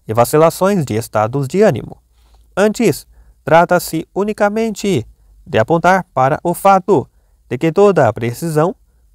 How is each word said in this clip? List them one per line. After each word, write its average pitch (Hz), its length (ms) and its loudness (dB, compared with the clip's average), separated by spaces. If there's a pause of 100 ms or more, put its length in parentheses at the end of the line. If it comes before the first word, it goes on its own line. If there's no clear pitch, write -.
e 110 80 -8
vacilações 160 680 2
de 104 120 -4
estados 117 520 -2
de 180 140 -2
ânimo. 180 400 -2 (560)
Antes, 202 500 0 (360)
trata-se 165 720 0
unicamente 208 920 -4 (380)
de 110 140 -2
apontar 170 540 2
para 135 300 0
o 175 100 -2
fato 190 560 0 (400)
de 127 80 -6
que 160 140 0
toda 180 360 4
a 107 60 0
precisão 151 600 -4 (400)